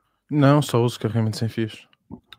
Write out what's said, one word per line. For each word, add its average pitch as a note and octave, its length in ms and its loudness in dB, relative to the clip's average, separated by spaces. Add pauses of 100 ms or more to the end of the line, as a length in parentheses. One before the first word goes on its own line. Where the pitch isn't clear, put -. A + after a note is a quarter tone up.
(280)
Não, C#3+ 320 4
só B2 240 0
uso A#2+ 160 -4
carregamento A2 380 -2
sem A#2 100 -2
fios. A2 400 -8 (520)